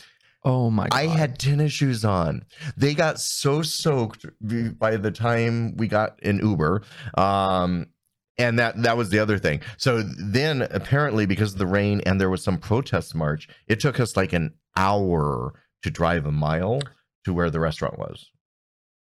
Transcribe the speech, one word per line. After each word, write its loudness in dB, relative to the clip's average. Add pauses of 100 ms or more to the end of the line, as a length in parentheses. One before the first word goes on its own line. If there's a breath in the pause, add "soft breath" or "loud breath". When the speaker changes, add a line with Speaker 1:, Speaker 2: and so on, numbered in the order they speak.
(460 loud breath)
Speaker 1:
Oh 2
my 0
Speaker 2:
I 0
Speaker 1:
God. 0
Speaker 2:
had 0
tennis 2
shoes 0
on. 0 (320 loud breath)
They 2
got 0
so 0
soaked -2 (200)
b-, -2
by 0
the -2
time 0
we 0
got 0
an 2
Uber. 2 (360 loud breath)
Um, 2 (500)
and 2
that, 0
that 2
was -2
the 2
other 2
thing. 0 (160 loud breath)
So 2
then -2
apparently 0
because 0
of -8
the 0
rain 2
and 2
there 4
was -2
some 0
protest -2
march, -2 (200 loud breath)
it 0
took 0
us, 0
like, 0
an -2 (220)
hour 2 (300 soft breath)
to -4
drive 0
a -2
mile 0 (460 loud breath)
to -2
where 0
the -2
restaurant -4
was -12 (760)